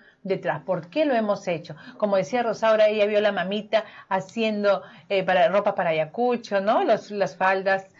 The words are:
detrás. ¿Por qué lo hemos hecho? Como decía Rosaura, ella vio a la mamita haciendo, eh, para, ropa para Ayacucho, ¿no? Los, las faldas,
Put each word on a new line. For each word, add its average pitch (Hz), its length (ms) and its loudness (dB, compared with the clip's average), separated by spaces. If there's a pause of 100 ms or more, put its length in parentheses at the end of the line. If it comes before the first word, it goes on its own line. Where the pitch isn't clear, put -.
(220)
detrás. 180 440 -4
¿Por 180 240 -6
qué 302 160 0
lo 269 80 0
hemos 214 340 -2
hecho? 156 280 -6 (200)
Como 202 200 0
decía 190 260 -2
Rosaura, 220 460 2
ella 208 180 2
vio 208 120 0
a 208 40 2
la 208 100 2
mamita 202 520 -2 (240)
haciendo, 202 760 0 (260)
eh, 190 140 0
para, 180 260 4
ropa 196 280 2
para 175 140 -2
Ayacucho, 202 720 -2
¿no? 233 220 0
Los, 233 300 0
las 196 240 -4
faldas, 190 500 0 (140)